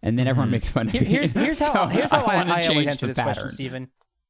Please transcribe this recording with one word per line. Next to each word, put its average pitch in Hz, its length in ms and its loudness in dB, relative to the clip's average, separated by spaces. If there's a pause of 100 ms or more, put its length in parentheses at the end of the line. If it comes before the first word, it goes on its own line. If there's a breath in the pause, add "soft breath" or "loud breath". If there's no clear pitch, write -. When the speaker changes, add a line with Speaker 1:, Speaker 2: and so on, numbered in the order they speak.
Speaker 1:
and 113 160 0
then 127 100 2
everyone 131 200 2
Speaker 2:
Mm-hmm. - 40 0
Speaker 1:
makes 117 160 -2
fun 117 180 0
of 104 60 -4
Speaker 3:
Here, - 100 0
Speaker 1:
me. - 60 2
Speaker 3:
here's, 269 240 2
here's 269 260 0
Speaker 1:
<laughs> 294 80 2
So 302 60 2
Speaker 3:
how, 190 160 2
here's - 240 0
how - 120 2
Speaker 1:
I 202 100 2
Speaker 3:
I, - 20 2
Speaker 1:
wanna 170 180 0
Speaker 3:
I 170 140 0
always - 0 -
Speaker 1:
change 151 180 2
Speaker 3:
answer 143 200 -4
Speaker 1:
the 131 80 -4
Speaker 3:
this - 40 -10
question, 135 240 0
Speaker 1:
pattern. - 60 -8
Speaker 3:
Steven. 127 420 -10 (400)